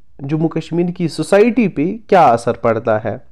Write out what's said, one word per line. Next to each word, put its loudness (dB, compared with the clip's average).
जम्मू -2
कश्मीर -4
की -4
सोसाइटी 2
पे -2
क्या 6
असर 2
पड़ता 0
है। -8